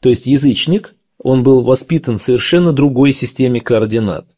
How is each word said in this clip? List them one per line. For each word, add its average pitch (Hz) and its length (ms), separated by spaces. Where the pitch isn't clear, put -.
То - 80
есть - 180
язычник, 143 680
он 131 220
был 131 180
воспитан 127 560
в - 40
совершенно 165 500
другой 139 400
системе 123 480
координат. 110 640